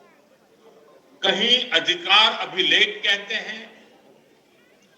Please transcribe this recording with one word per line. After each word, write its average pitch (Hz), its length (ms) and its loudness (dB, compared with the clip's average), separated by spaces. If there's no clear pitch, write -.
कहीं 220 480 0
अधिकार 185 800 2
अभिलेख 180 580 0
कहते 202 280 -2
हैं, 220 420 -12